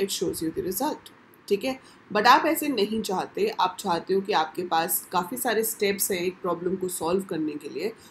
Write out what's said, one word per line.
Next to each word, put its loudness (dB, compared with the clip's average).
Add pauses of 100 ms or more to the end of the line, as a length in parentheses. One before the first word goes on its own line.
it -2
shows -2
you -4
the -2
result, -4 (360)
ठीक 2
है। -2 (320)
But 4
आप 8
ऐसे 0
नहीं 0
चाहते, -2 (140)
आप 0
चाहते -2
हो 2
कि -2
आपके 0
पास 0
काफ़ी -2
सारे 0
steps 0
हैं 0
एक -4
problem -2
को -2
solve 0
करने -2
के -10
लिए, -6 (180)